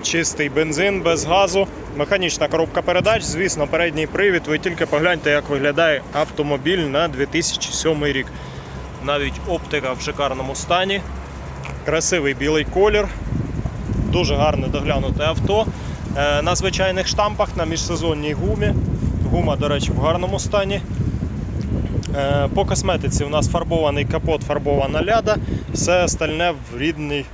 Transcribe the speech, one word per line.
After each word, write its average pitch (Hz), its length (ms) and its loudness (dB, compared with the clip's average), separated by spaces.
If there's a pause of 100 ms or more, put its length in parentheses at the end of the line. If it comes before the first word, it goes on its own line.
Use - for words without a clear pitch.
чистий 156 460 -2
бензин, 160 520 0
без 160 240 2
газу, 190 420 4 (300)
механічна 160 500 0
коробка 165 340 0
передач, 180 420 2
звісно, 156 440 0
передній 160 400 0
привід. 180 400 2
Ви 151 100 0
тільки 165 280 -2
погляньте, 156 460 2
як 147 180 2
виглядає 143 520 2 (120)
автомобіль 147 640 0
на 156 300 0
дві 139 180 0
тисячі - 460 -4
сьомий 147 420 0
рік. 135 140 -2 (760)
Навіть 143 300 0 (140)
оптика 151 460 -2
в 127 80 -6
шикарному 135 540 -2
стані, 190 460 0 (840)
красивий 156 480 2
білий 147 320 0
колір, 202 420 4 (1000)
дуже 175 260 2
гарне 139 320 2
доглянуте 143 560 0
авто. 196 420 2 (520)
Е, 147 240 2
на 170 140 2
звичайних 185 520 0
штампах, 208 500 0
на 170 80 0
міжсезонній 160 680 -2
гумі. 208 400 0 (580)
Гума, 160 240 2
до 143 120 -2
речі, 139 240 0
в - 80 0
гарному 180 400 0
стані. 196 420 0 (1300)
Е, 143 400 2
по 196 100 4
косметиці 160 580 0
у 143 60 -2
нас 151 200 2
фарбований 160 560 2
капот, 156 380 0
фарбована 143 600 2
ляда, 214 340 2 (360)
все 180 300 4
остальне 160 480 0
в 120 260 -8
рідній 147 560 -2